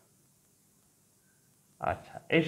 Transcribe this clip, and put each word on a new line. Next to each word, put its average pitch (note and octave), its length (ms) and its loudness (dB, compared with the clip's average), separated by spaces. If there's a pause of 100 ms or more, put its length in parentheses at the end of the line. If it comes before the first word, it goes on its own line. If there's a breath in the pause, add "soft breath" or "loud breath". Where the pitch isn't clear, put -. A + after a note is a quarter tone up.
(1900)
আচ্ছা, - 240 -10 (200)
এই E3 120 6